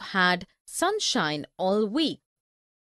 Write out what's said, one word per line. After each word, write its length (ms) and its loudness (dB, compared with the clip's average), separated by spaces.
had 340 2
sunshine 800 -2
all 300 2
week. 340 -2